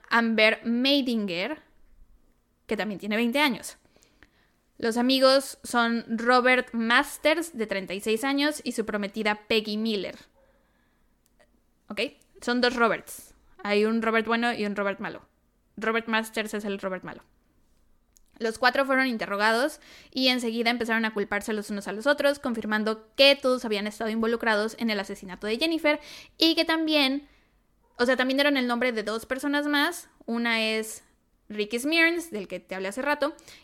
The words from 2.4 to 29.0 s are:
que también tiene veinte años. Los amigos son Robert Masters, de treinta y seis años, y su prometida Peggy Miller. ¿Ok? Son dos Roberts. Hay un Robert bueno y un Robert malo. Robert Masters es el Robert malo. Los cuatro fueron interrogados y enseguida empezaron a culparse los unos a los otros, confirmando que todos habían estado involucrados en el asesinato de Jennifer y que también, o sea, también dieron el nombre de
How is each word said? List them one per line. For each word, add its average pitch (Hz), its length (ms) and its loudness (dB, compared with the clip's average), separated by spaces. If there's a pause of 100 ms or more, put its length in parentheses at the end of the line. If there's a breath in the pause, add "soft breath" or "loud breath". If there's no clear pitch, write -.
que 208 120 -4
también 196 200 -6
tiene 208 180 -4
veinte 240 240 0
años. 269 360 -2 (1040)
Los 226 180 -2
amigos 262 680 4
son 233 440 0
Robert 247 640 2
Masters, 285 840 0
de 220 80 -4
treinta 190 260 -6
y 196 80 -6
seis 220 240 0
años, 285 400 0
y 247 80 -4
su 214 140 -4
prometida 208 600 -2
Peggy 214 280 0
Miller. 214 400 -4 (1700)
¿Ok? 208 120 -6 (400)
Son 240 220 0
dos 247 120 2
Roberts. 220 540 0 (360)
Hay 208 200 2
un 226 180 2
Robert 220 240 2
bueno 233 260 0
y 208 140 -4
un 202 80 -4
Robert 196 240 -2
malo. 170 240 -10 (540)
Robert 220 320 -2
Masters 220 460 -2
es 208 100 -6
el 196 160 -6
Robert 185 240 -6
malo. - 180 -16 (1160)
Los 226 180 -2
cuatro 254 260 4
fueron 262 220 2
interrogados 220 720 0 (320 soft breath)
y 262 200 0
enseguida 233 400 0
empezaron 226 340 0
a 220 100 -4
culparse 208 380 -4
los 208 180 -6
unos 202 160 -6
a 196 60 -6
los 220 160 -2
otros, 285 320 2
confirmando 220 760 -2
que 277 260 8
todos 254 240 0
habían 208 220 -2
estado 214 240 -4
involucrados 226 680 0
en 226 100 0
el 208 80 -2
asesinato 196 480 -10
de 220 120 -2
Jennifer 302 420 0 (380 loud breath)
y 320 180 4
que 330 80 4
también, 302 640 0 (680)
o 247 60 0
sea, 254 120 4
también 262 220 0
dieron 285 180 4
el 254 100 0
nombre 240 240 0
de 220 140 -4